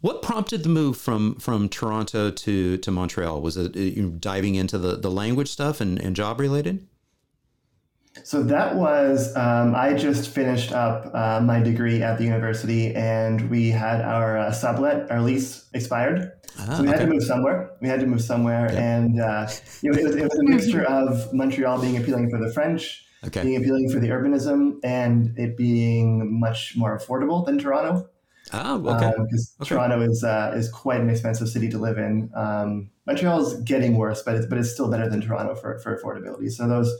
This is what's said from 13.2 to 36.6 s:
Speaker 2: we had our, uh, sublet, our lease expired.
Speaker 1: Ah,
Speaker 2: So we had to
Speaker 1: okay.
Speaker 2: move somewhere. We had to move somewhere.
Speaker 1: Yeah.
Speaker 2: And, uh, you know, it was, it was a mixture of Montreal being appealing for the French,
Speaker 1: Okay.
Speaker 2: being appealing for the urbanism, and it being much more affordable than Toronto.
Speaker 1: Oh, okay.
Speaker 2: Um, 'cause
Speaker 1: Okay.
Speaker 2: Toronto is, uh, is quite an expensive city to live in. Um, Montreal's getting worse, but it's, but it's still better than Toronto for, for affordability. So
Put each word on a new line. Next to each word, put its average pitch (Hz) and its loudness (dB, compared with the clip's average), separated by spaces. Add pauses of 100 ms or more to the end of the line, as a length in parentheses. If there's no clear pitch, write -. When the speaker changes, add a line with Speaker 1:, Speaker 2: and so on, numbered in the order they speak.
Speaker 2:
we 117 2
had 113 0
our, 113 0
uh, 107 0
sublet, 127 0
our 117 0
lease - -2
expired. 127 -2 (280)
Speaker 1:
Ah, 110 -6
Speaker 2:
So 143 0
we 143 2
had 151 4
to 165 2
Speaker 1:
okay. 160 2
Speaker 2:
move 135 2
somewhere. 127 0 (100)
We 127 -2
had 131 0
to 131 0
move 120 2
somewhere. 117 2
Speaker 1:
Yeah. 117 0
Speaker 2:
And, 117 2
uh, 107 0 (320)
you 143 0
know, 143 4
it - 2
was, - 2
it 151 0
was - 0
a 294 2
mixture 208 4
of 131 0
Montreal 131 0
being 127 0
appealing 120 0
for 117 -2
the 113 -2
French, 160 -2 (220)
Speaker 1:
Okay. - -4
Speaker 2:
being 131 2
appealing 269 2
for - 0
the 117 2
urbanism, 143 2
and 120 2
it 117 -4
being 117 2
much 113 -2
more 107 0
affordable 143 -2
than 139 0
Toronto. 151 0 (420)
Speaker 1:
Oh, 117 -4 (200)
okay. 117 2
Speaker 2:
Um, 110 0
'cause 117 -2
Speaker 1:
Okay. - -8
Speaker 2:
Toronto 123 2
is, 117 2
uh, 110 0
is 113 -2
quite 123 -2
an 117 2
expensive 113 0
city 113 0
to 113 -4
live 107 -2
in. 110 -2
Um, 104 -4 (160)
Montreal's 170 0
getting 123 2
worse, 107 0
but 117 -2
it's, 113 0
but 120 -2
it's 117 -2
still 120 -4
better 113 0
than 104 -2
Toronto 107 -4
for, 110 -10
for 110 -8
affordability. 104 -10
So 120 -4